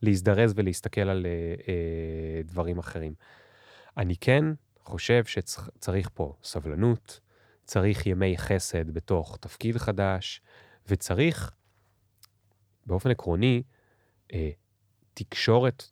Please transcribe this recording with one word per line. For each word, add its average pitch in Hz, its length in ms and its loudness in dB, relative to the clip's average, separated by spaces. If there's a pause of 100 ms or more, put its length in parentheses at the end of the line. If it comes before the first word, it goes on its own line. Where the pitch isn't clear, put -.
להזדרז 104 540 6
ולהסתכל 101 460 -2
על, 95 240 0
אה, 85 300 -4 (120)
אה, 82 760 -4
דברים 87 360 -4
אחרים. 78 340 -8 (840)
אני 90 180 0
כן 139 300 4 (380)
חושב 117 420 2
שצריך, - 440 -8 (100)
צריך 95 340 -2
פה 71 300 -4
סבלנות, 87 760 -2 (440)
צריך 98 420 0
ימי 92 320 2
חסד 85 540 -2
בתוך 82 500 -2
תפקיד 113 360 -4
חדש, 95 640 -2 (460)
וצריך, 113 640 0 (1300)
באופן 95 260 2
עקרוני, 120 520 2 (720)
אה, 78 160 -2 (640)
תקשורת 120 800 2